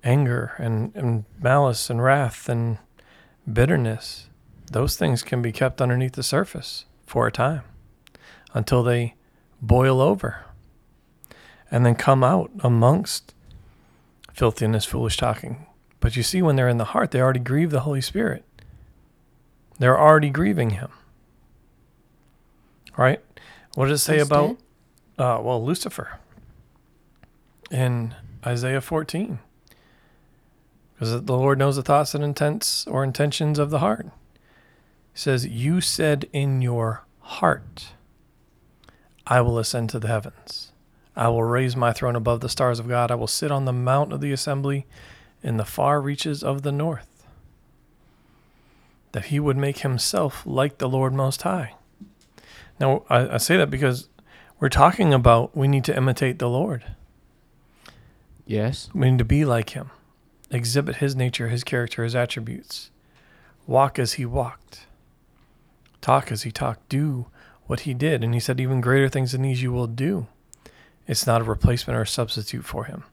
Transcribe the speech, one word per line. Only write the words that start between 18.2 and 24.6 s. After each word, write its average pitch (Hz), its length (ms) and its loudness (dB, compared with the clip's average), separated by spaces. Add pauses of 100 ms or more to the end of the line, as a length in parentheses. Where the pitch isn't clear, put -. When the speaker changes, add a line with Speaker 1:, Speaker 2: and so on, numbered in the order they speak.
Speaker 1:
They're 127 200 6
already 151 300 8
grieving 151 420 0
him. 98 180 -6 (2000)
Right? 135 260 2 (520)
What 131 140 2
does 147 120 0
it - 20 0
say 156 140 2
Speaker 2:
Yes, 147 80 4
Speaker 1:
about, 147 320 2 (640)